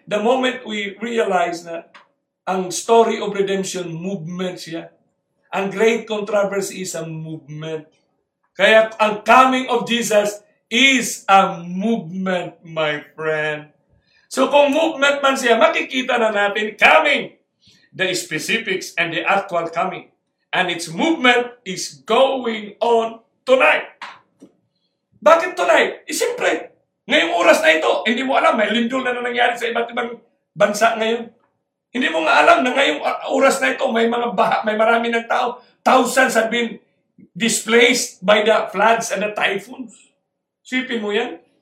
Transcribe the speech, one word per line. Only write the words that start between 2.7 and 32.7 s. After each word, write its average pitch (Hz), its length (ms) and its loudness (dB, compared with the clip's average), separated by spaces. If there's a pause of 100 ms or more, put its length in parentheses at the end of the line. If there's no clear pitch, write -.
of 208 100 -4
redemption, 190 640 -4
movement 180 640 -8
siya. 160 320 -12 (600)
Ang 196 160 -4
great 220 400 0
controversy 202 800 -2
is - 80 -10
a 160 80 -8
movement. 160 800 -10 (720)
Kaya 220 400 6
ang 208 240 0
coming 254 480 4
of - 160 -2
Jesus 214 560 0 (320)
is 254 560 2
a 185 320 4
movement, 185 1040 -4
my 156 480 -4
friend. 151 560 -4 (640)
So 262 160 0
kung 285 240 4
movement 285 480 0
man 269 160 2
siya, 226 240 2
makikita 269 560 0
na 220 160 0
natin 202 480 -2
coming, 277 560 4 (560)
the 185 240 -4
specifics 185 800 -6
and 170 160 -2
the 165 160 -4
actual 175 400 0
coming. 175 480 -6 (400)
And 175 160 0
its - 160 -8
movement 247 800 0
is 151 400 -10
going 233 720 0
on 233 400 0 (240)
tonight. - 480 2 (1300)
Bakit 339 400 4
tonight? - 480 0
Eh, - 80 -6
siyempre, - 640 -4 (320)
ngayong 330 240 2
oras 330 240 6
na 320 160 4
ito, - 320 0
hindi 247 160 0
mo 254 160 0
alam, - 160 2
may 208 160 0
lindol 233 320 -2
na, 247 80 -2
na 247 80 -6
nangyari 240 400 -2
sa 233 80 -4
iba't 233 240 -4
ibang 233 240 -6 (400)
bansa 208 400 2
ngayon. 226 320 -2 (640)
Hindi 254 160 -2
mo 247 160 -2
nga 226 160 4
alam 302 240 6
na 254 80 0